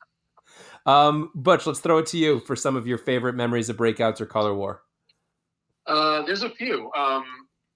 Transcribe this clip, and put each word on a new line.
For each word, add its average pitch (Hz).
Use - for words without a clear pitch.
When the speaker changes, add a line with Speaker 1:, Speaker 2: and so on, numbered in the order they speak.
Speaker 1:
Um, 147
Butch, 160
let's 151
throw 170
it 156
to 175
you 151
for 139
some 135
of 120
your 120
favorite 127
memories 120
of 113
Breakouts 113
or 110
Color 104
War. 98
Speaker 2:
Uh, 156
there's 196
a 233
few. 233
Um, 139